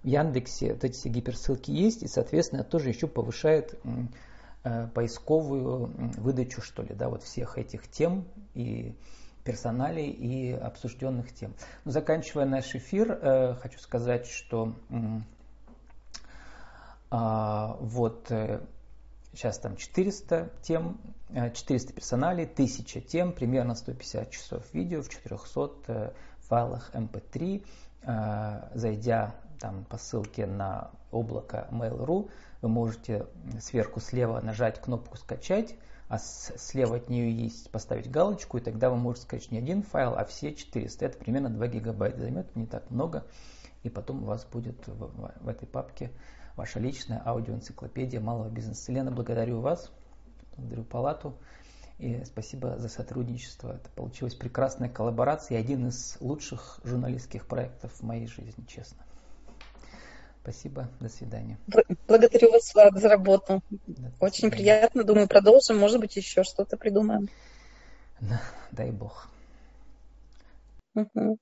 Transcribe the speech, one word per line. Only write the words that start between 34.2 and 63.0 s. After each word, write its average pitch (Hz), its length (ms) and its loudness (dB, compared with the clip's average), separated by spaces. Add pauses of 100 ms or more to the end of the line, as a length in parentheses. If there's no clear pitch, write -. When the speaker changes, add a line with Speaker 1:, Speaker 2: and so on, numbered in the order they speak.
Speaker 1:
нажать 113 400 -2
кнопку - 360 -6
"Скачать", - 580 -2 (320)
а 110 100 -4
с-, - 400 -10
слева 123 380 0
от 120 140 -6
нее 120 200 0
есть 113 400 -6
"Поставить 113 400 -6
галочку", 170 480 0
и 117 40 -2
тогда 113 280 0
вы 120 80 2
можете 120 280 -2
скачать - 260 -8
не 113 80 -4
один 180 240 -2
файл, 127 320 0
а - 100 0
все 147 300 -10
четыреста. - 500 -6
Это 135 140 -6
примерно 131 300 -2
два 110 180 -4
гигабайта 113 520 -4
займет, 127 360 -6
не 113 100 -4
так 113 240 -10
много. 147 360 -4 (580)
И 120 60 -8
потом 123 340 -8
у - 20 -8
вас 107 200 -6
будет 123 420 -10
в, 104 60 -12
в, 107 380 -12 (100)
в - 60 -10
этой 113 200 -10
папке 131 420 -10 (460)
ваша - 240 -8
личная 117 460 -6
аудиоэнциклопедия 117 960 -6
малого 110 300 -4
бизнеса. 110 420 -8
Лена, 127 200 -2
благодарю 120 500 -2
вас, 151 300 -2 (640)
благодарю 117 260 -10
палату. 139 500 -4 (640)
И 123 260 -4
спасибо 127 520 -8
за 117 120 -8
сотрудничество. 123 840 -8
Это - 220 -14
получилась 123 400 -8
прекрасная 127 540 -2
коллаборация 120 680 0
и 113 40 2
один 123 260 0
из - 320 -8
лучших - 640 -8
журналистских 123 600 -4
проектов 123 480 -6
в - 100 -14
моей 113 240 -6
жизни, 113 400 -14
честно. - 300 -16 (1400)
Спасибо, 135 480 -10 (100)
до 117 80 -8
свидания. 110 500 -10 (100)
Speaker 2:
Б-, 214 160 8 (240)
благодарю 226 440 12
вас, 233 220 8
Влад, 202 240 12
за 208 100 6